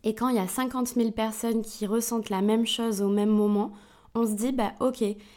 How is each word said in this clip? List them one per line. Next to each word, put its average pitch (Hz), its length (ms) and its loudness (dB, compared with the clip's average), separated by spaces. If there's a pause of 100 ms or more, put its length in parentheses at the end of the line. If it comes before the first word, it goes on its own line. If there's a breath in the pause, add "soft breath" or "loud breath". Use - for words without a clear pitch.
Et 220 100 0
quand 240 140 -2
il 247 80 2
y 202 40 2
a 185 60 -2
cinquante 247 480 -4
mille 233 180 2
personnes 220 500 -2
qui - 220 -8
ressentent 226 460 -2
la 190 120 0
même 226 240 4
chose 220 360 -2
au 196 60 2
même 208 220 4
moment, 208 420 2 (420 loud breath)
on 226 100 2
se 214 100 0
dit, 233 180 -2
bah 226 260 0
ok, 254 240 0 (340 loud breath)